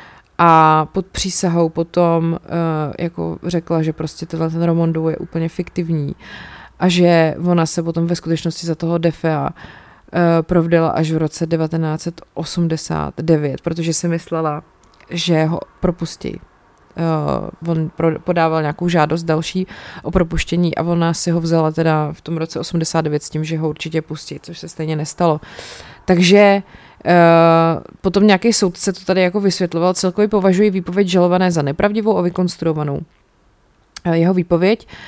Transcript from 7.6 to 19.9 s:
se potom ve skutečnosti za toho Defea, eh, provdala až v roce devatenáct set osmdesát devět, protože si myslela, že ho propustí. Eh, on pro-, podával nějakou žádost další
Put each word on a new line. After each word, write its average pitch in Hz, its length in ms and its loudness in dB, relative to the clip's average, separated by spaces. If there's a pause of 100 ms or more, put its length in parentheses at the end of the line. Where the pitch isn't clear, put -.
se 170 160 -4
potom 165 240 -2
ve 170 100 -2
skutečnosti 165 500 -4
za 165 80 -2
toho 170 240 -2
Defea, 160 520 -2
eh, - 920 -2
provdala 165 460 2
až 160 240 0
v 160 40 0
roce 160 300 -2
devatenáct 160 560 -2
set - 180 -10 (140)
osmdesát 160 840 -4
devět, 151 400 0
protože 165 320 -4
si 170 160 -2
myslela, 165 540 -4 (480)
že 170 340 0
ho 165 160 -2 (200)
propustí. - 600 -4 (560)
Eh, 160 760 -4
on 160 260 -2
pro-, 160 220 0
podával 160 420 0
nějakou 156 280 -2
žádost 165 340 0
další 165 440 -2 (360)